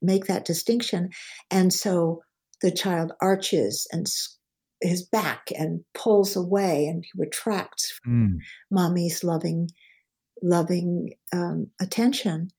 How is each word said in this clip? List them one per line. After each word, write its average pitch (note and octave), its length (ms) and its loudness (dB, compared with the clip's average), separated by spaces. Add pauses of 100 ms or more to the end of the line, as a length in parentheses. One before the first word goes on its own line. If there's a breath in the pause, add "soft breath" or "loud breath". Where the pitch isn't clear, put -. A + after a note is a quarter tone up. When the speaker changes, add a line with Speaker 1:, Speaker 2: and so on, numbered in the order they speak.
Speaker 1:
make F#3+ 240 2
that - 200 -2
distinction. F#3 640 0 (400 loud breath)
And F#3 200 6
so E3+ 520 0 (400)
the F#3 80 4
child E3+ 400 -2 (100)
arches F#3 680 2
and E3 160 -4
s-, - 280 -6 (460)
his F3+ 220 0
back D#3+ 520 -2
and E3 380 -4
pulls G3+ 420 4
away F3+ 520 0
and E3+ 180 -6 (100)
retracts - 760 -4
from - 200 -6
Speaker 2:
Mm. G#2+ 260 4 (340 loud breath)
Speaker 1:
mommy's F3 520 0
loving, E3 460 0 (720 soft breath)
loving, F3 720 0 (180)
um, F3 480 -2
attention. F#3+ 800 0